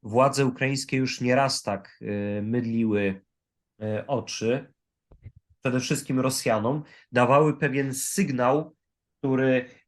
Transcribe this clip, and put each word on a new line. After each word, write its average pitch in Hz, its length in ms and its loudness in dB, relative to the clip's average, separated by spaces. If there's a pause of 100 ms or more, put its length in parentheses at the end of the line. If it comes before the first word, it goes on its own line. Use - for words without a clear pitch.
władze 131 440 2
ukraińskie 135 500 -2
już 127 240 -2
nieraz 127 420 0
tak, 98 400 -8
y, 101 400 -4
mydliły, 110 800 0 (600)
y, 107 240 -4
oczy, 117 640 -4 (880)
przede 127 200 -2
wszystkim 131 400 -2
Rosjanom, 127 640 0 (300)
dawały 143 460 4
pewien 139 360 -2
sygnał, 139 840 0 (420)
który, 131 500 2 (200)